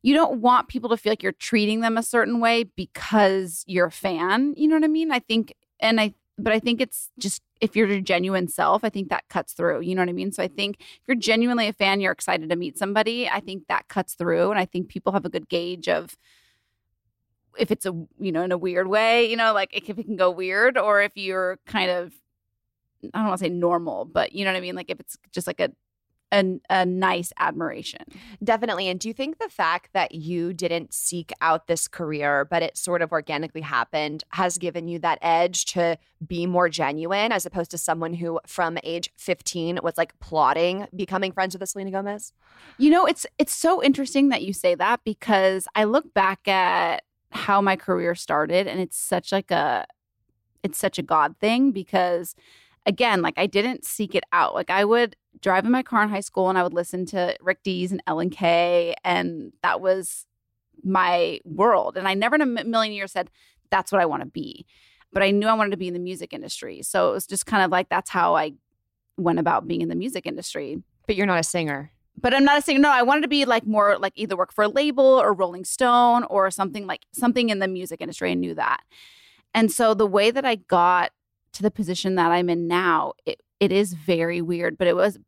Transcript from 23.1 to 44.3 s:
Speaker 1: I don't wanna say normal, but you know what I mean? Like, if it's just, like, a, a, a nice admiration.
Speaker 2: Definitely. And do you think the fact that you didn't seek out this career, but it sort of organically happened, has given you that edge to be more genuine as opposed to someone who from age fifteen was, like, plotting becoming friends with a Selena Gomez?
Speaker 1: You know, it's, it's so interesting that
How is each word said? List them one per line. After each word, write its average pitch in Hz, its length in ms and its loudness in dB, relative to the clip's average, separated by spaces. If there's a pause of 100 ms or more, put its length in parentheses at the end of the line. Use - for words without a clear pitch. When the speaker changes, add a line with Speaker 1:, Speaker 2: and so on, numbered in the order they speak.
Speaker 1:
I 208 60 -4
don't 214 80 0
wanna 185 100 -2
say 185 100 -4
normal, 170 560 0
but 165 300 -2
you 196 100 -6
know 190 80 0
what 185 60 -2
I 185 40 -6
mean? 180 140 -10
Like, 180 140 -12
if 180 100 -8
it's - 180 -20 (140)
just, - 160 -8
like, 175 140 -6
a, 165 100 0 (600)
a, 190 280 2 (120)
a 185 120 4
nice 180 540 -2
admiration. - 680 -6 (380)
Speaker 2:
Definitely. 208 460 0
And 180 100 -4
do 220 80 -4
you 226 60 -6
think 285 240 -6
the 453 120 -8
fact 175 440 -2
that 185 200 0
you 170 380 -4
didn't 170 400 -4
seek - 400 -6 (100)
out 160 260 0
this 165 200 -2
career, 147 560 -2
but 165 200 0
it - 120 -6
sort 175 280 -2
of 156 80 -4
organically 156 500 -4
happened, 151 720 -4
has 180 260 -2
given 170 300 -6
you 170 100 -8
that 165 240 -2
edge 170 440 2
to 170 300 0 (300)
be 170 220 -4
more 180 220 2
genuine 165 600 -2
as 190 140 -2
opposed 170 240 -6
to 170 80 -10
someone 165 380 -4
who 170 320 -6
from 170 360 -4
age 170 320 -8
fifteen 175 680 -4
was, 165 120 -2
like, 165 240 -2
plotting 165 760 0
becoming 190 360 -4
friends 190 220 -2
with 185 80 -12
a 185 60 -8
Selena 196 240 -8
Gomez? 202 420 -8 (460)
Speaker 1:
You 285 100 6
know, 349 160 6
it's, - 220 -2 (100)
it's - 160 0
so 330 300 2
interesting 277 460 2
that 247 120 -2